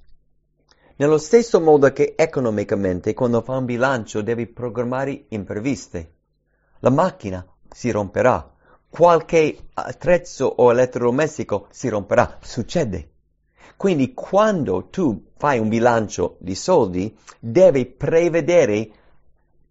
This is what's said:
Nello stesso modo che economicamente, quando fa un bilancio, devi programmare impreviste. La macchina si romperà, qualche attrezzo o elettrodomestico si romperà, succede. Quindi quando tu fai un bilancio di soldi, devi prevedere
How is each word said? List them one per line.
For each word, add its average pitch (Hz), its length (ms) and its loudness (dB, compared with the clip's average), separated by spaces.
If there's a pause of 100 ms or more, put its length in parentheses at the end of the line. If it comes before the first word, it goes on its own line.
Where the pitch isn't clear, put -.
(960)
Nello 151 200 2
stesso 226 440 2
modo 143 320 6
che 143 240 -2
economicamente, 104 960 -2
quando 117 280 0
fa 131 140 -8
un 131 100 -4
bilancio, 120 560 -2
devi 113 260 -4
programmare 123 840 -6
impreviste. 104 840 -8 (640)
La 113 100 2
macchina 120 560 -2 (240)
si - 200 -8
romperà, 104 640 0 (360)
qualche 165 840 2
attrezzo - 720 -2
o 123 260 4
elettrodomestico 123 1000 -2
si - 180 -10
romperà, 104 520 0
succede. 104 680 -6 (640)
Quindi 156 380 0
quando 175 760 -2
tu 147 480 -4
fai 143 200 0
un 110 100 -2
bilancio 113 720 0
di 92 140 -10
soldi, 104 640 0 (220)
devi 143 460 2
prevedere 156 1080 0 (800)